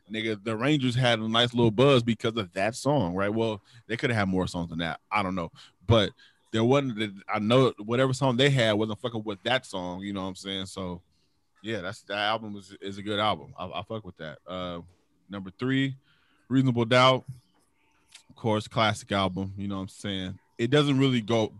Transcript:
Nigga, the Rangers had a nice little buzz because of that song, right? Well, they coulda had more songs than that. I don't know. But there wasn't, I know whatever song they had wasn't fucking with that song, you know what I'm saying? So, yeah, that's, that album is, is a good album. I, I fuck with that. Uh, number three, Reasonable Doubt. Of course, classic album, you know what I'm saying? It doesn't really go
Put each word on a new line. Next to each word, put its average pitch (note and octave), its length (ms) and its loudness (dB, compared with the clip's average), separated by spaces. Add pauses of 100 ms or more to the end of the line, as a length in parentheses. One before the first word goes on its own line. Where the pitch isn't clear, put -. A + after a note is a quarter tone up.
(120)
Nigga, A2 320 -4
the A2+ 120 -4
Rangers B2+ 380 0
had A#2+ 240 4
a A2 100 -4
nice A#2+ 260 2
little A#2 180 6
buzz B2+ 320 6
because A2+ 320 -2
of F#2+ 160 -6
that G#2 240 -2
song, B2+ 400 0
right? G2 180 0
Well, A2 260 -2 (280)
they A2 80 -4
coulda B2 180 0
had G2+ 140 2
more F#2 180 0
songs E2+ 240 -6
than D#2+ 80 -8
that. E2 220 -4 (100)
I G#2 140 0
don't F#2 100 -4
know. E2+ 160 -6 (360)
But G#2 260 4 (400)
there A2+ 120 2
wasn't, A#2 520 0 (120)
I G#2+ 120 -2
know A#2 320 4 (120)
whatever B2+ 280 0
song B2+ 240 0
they C3+ 120 6
had A#2+ 260 2
wasn't G#2+ 260 -2
fucking A2+ 240 -6
with G#2 180 -8
that B2 240 -2
song, F2+ 360 -8
you G2+ 100 -6
know G2 100 -6
what F#2+ 60 -6
I'm F#2 80 -10
saying? G2 300 -8
So, F2+ 360 -10 (600)
yeah, G#2 200 -6
that's, F#2+ 220 -10
that G2+ 120 -8
album G#2+ 400 -2
is, G2 240 -18
is G2 160 -10
a G2+ 60 -12
good G2+ 160 -4
album. F#2 400 -2
I, F2+ 80 -8
I E2 200 -8
fuck A2 200 -10
with F2 100 -16
that. D#2 300 -12
Uh, F2+ 340 -8 (480)
number F#2+ 300 -12
three, C3+ 360 -2 (540)
Reasonable B2 380 2
Doubt. B2+ 400 6 (1040)
Of - 60 -20
course, G#2+ 300 0
classic A2 460 0
album, F#2+ 460 -2
you G2 100 -6
know G2 80 -6
what F#2+ 60 -6
I'm G2 60 -10
saying? F#2+ 500 -8 (180)
It A#2 140 0
doesn't C#3+ 280 4
really C3 220 4
go A2 400 0